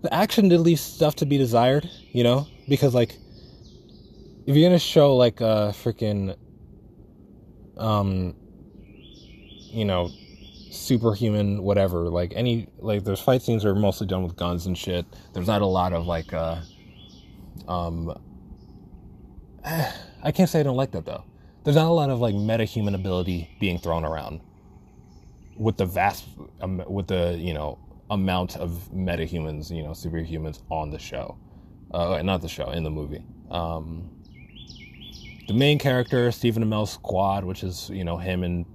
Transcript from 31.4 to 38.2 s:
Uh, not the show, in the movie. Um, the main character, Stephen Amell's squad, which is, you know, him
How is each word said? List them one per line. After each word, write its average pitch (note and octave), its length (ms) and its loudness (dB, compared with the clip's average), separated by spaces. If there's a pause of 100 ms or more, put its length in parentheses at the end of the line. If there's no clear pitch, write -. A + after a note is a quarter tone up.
Uh, F2 300 -2
not F#2 200 -2
the E2 60 -10
show, C#2+ 220 -8
in E2 140 -6
the D#2 60 -4
movie. D2+ 340 -10 (260)
Um, E2 600 -8 (1400)
the G2+ 80 -2
main C#3+ 240 4
character, B2 540 2
Stephen A2+ 320 0
Amell's G#2+ 260 -2
squad, G2 540 -2
which F#2 180 -8
is, F2+ 280 -8
you F#2+ 140 -6
know, E2+ 120 -4
him F2+ 260 -4